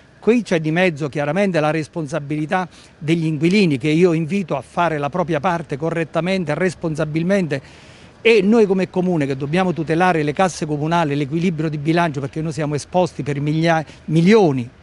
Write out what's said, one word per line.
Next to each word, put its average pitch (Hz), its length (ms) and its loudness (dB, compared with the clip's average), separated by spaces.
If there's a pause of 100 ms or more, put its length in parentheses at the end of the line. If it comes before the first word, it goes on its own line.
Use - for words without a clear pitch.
(180)
Qui 233 240 2
c'è 180 180 0
di 156 120 -2
mezzo 160 360 0
chiaramente 156 520 0
la 151 100 2
responsabilità 156 1000 -4 (300)
degli 160 280 0
inquilini, 160 520 2
che 151 120 -2
io 170 220 4
invito 165 440 -2
a 127 60 -6
fare 165 360 -2
la 143 120 -4
propria 165 280 -2
parte 165 380 -4
correttamente, 165 800 -2
responsabilmente, 165 1080 -2 (580)
e 226 220 4
noi 214 240 4
come 185 240 0
comune 175 360 0
che 135 100 -4
dobbiamo 170 360 0
tutelare 160 520 0
le 147 80 -2
casse 175 340 -2
comunali, 151 480 0
l'equilibrio 156 540 -2
di 151 100 -4
bilancio, 160 400 0
perché 139 240 -6
noi 160 100 -4
siamo 147 220 -4
esposti 180 480 -2
per 143 180 -4
migliaia, 160 460 0 (200)
milioni. 165 640 4 (140)